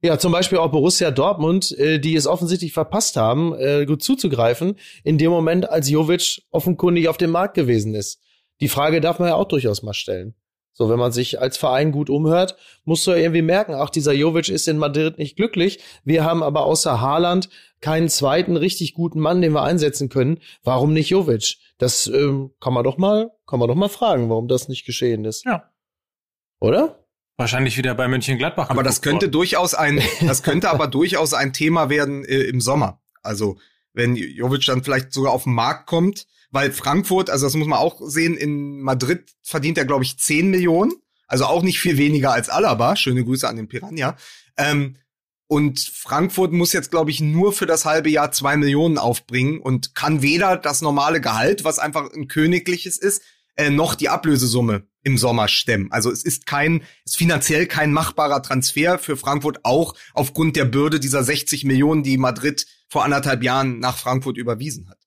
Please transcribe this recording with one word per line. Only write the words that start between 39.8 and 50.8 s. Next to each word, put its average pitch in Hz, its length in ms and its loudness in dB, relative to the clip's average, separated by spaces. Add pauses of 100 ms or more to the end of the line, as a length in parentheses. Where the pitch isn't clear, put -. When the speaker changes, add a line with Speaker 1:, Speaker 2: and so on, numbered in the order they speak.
Speaker 3:
glaub 139 160 0
ich, 131 160 -4
zehn 165 320 0
Millionen. 185 440 2 (340)
Also 131 180 0
auch 170 180 0
nicht 185 160 0
viel 160 180 0
weniger 143 340 2
als 117 180 -2
Alaba. 143 460 2
Schöne 127 300 0
Grüße 131 220 -2
an 117 100 -4
den 110 100 -10
Piranha. 151 480 -6 (420)
Ähm, 143 380 -2 (520)
und 147 320 0
Frankfurt 175 720 -2
muss 175 180 2
jetzt, 180 200 -4
glaub 160 180 2
ich, 139 100 -4
nur 160 320 2
für 196 140 -4
das 160 180 2
halbe 156 260 2
Jahr 151 220 2
zwei 139 260 0
Millionen 147 400 2
aufbringen 127 600 -2
und - 360 -4
kann 147 260 0
weder 175 340 2
das 143 260 -4